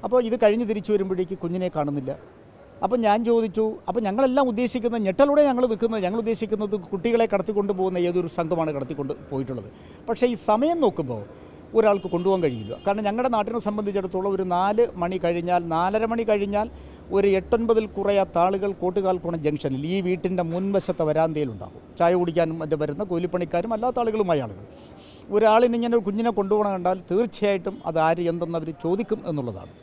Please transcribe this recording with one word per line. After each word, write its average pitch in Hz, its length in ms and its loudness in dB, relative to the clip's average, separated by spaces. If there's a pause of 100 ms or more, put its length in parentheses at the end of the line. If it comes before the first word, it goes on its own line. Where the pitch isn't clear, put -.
അപ്പോൾ 254 240 2
ഇത് 233 160 0
കഴിഞ്ഞ് 214 260 4
തിരിച്ചു 214 240 -2
വരുമ്പോഴേക്ക് 185 500 -2
കുഞ്ഞിനെ 180 340 -2
കാണുന്നില്ല. 143 340 -2 (680)
അപ്പം 240 220 2
ഞാൻ 208 120 4 (100)
ചോദിച്ചു, 220 360 2 (260)
അപ്പം 202 160 0
ഞങ്ങളെല്ലാം 254 460 2
ഉദ്ദേശിക്കുന്നത്, 233 560 -2
ഞെട്ടലോടെ 285 420 6
ഞങ്ങൾ 247 220 2
നിൽക്കുന്നത്, 220 340 -2
ഞങ്ങൾ 202 180 -2
ഉദ്ദേശിക്കുന്നത് 214 500 -2 (180)
കുട്ടികളെ 226 420 2
കടത്തിക്കൊണ്ട് 202 440 0
പോകുന്ന 185 200 0 (100)
ഏതൊരു 175 300 0
സംഘമാണ് 165 380 0
കടത്തിക്കൊണ്ട് 139 380 -6 (160)
പോയിട്ടുള്ളത്. 127 400 -6 (380)
പക്ഷേ 233 260 0
ഈ - 20 -4 (120)
സമയം 277 360 2
നോക്കുമ്പോൾ 131 380 0 (560)
ഒരാൾക്ക് 202 360 4
കൊണ്ടുപോകാൻ 185 320 2
കഴിയില്ല. 113 280 -4 (120)
കാരണം 202 220 0
ഞങ്ങളുടെ 240 280 0
നാട്ടിനെ 220 320 0
സംബന്ധിച്ചിടത്തോളം 196 720 -2
ഒരു 185 80 0 (100)
നാല് 208 320 2 (160)
മണി 180 220 -2
കഴിഞ്ഞാൽ, 175 360 2 (140)
നാലര 190 360 2
മണി 233 200 -2
കഴിഞ്ഞാൽ 202 360 0 (500)
ഒരു 202 120 4 (100)
എട്ടൊൻപതിൽ 220 560 2
കുറയാത്ത 196 500 2
ആളുകൾ 196 240 0 (120)
കോട്ടുകാൽക്കുളം 180 640 -2
ജംഗ്ഷനിൽ 147 480 -2
ഈ 196 160 0
വീട്ടിൻ്റെ 180 420 -2
മുൻവശത്തെ 185 600 0
വരാന്തയിലുണ്ടാകും. 151 680 -2 (200)
ചായ 170 200 6
കുടിക്കാനും 165 420 0
മറ്റും 151 200 -2
വരുന്ന 147 300 -4
കൂലിപ്പണിക്കാരും 175 640 -2
അല്ലാത്ത 247 260 -2
ആളുകളുമായ 196 440 0
ആളുകൾ. 101 180 -14 (720)
ഒരാളിന് 226 420 6
ഇങ്ങനെ 233 200 -2
ഒരു 190 100 -8
കുഞ്ഞിനെ 226 320 0
കൊണ്ടുപോകണം 202 360 0
കണ്ടാൽ 185 220 0 (140)
തീർച്ചയായിട്ടും 202 640 0 (140)
അത് 160 180 2
ആര് 170 240 0
എന്തെന്ന് 170 280 -4
അവർ 156 100 -8 (140)
ചോദിക്കും 214 360 -2 (100)
എന്നുള്ളതാണ്. 113 520 -6